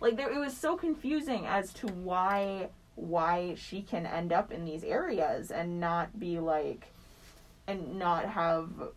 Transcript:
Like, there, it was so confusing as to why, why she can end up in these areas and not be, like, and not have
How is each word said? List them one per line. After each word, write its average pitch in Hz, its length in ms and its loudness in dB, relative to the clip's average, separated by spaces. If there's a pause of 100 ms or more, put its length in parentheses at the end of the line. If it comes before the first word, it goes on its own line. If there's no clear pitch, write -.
Like, 233 160 6
there, 269 160 0
it 285 60 0
was 277 180 -2
so 320 200 0
confusing 294 720 0
as 196 280 0
to - 120 -6
why, 185 840 0 (260)
why 170 600 2
she - 260 -8
can 175 240 -4
end 170 260 -2
up - 200 4
in 170 120 -6
these 160 180 -6
areas 349 720 0
and 175 260 -2
not 170 400 0
be, 170 220 -2
like, 156 520 0 (760)
and 190 300 -4
not 175 280 2
have 165 420 2 (280)